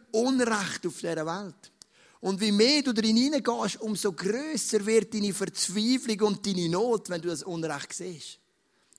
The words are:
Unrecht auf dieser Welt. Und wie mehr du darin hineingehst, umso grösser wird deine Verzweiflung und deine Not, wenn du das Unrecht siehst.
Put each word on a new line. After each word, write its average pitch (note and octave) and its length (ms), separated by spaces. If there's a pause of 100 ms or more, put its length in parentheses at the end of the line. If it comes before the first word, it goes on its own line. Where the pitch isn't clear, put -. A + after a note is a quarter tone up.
(100)
Unrecht A3+ 760
auf E3 140
dieser D#3+ 240
Welt. F3 480 (480)
Und F#3+ 220
wie G#3+ 100
mehr B3+ 300
du B3+ 100
darin A3 240
hineingehst, A#3+ 640
umso G#3 320
grösser G#3+ 720
wird A3 300
deine G#3 180
Verzweiflung G#3+ 960
und G3+ 180
deine F3+ 220
Not, G#3 400
wenn E3+ 140
du E3+ 60
das D#3+ 140
Unrecht D#3+ 520
siehst. F3 440 (600)